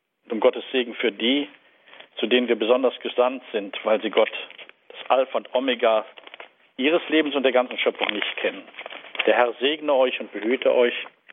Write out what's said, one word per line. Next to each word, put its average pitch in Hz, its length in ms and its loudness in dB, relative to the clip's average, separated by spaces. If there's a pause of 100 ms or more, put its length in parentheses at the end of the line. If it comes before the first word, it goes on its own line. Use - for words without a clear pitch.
(240)
Und - 80 -12
um 107 80 -4
Gottes 120 320 2
Segen 120 220 -2
für 110 180 -2
die, 131 360 -2 (680)
zu - 80 -2
denen 123 220 2
wir 117 80 2
besonders 120 460 2
gesandt 123 400 -2 (100)
sind, 101 320 -6
weil 107 160 2
sie 107 80 -4
Gott, - 240 2 (560)
das - 220 -8
Alpha 131 260 2
und 110 180 -6
Omega 120 520 2 (720)
ihres 151 320 2
Lebens 151 240 2
und 139 80 0
der 131 100 4
ganzen 123 240 2
Schöpfung - 340 0
nicht - 260 -6
kennen. 95 260 -4 (640)
Der 107 100 6
Herr 120 240 4
segne 151 320 -2
euch 131 280 2
und 110 120 -14
behüte 123 400 0
euch. 123 220 4 (380)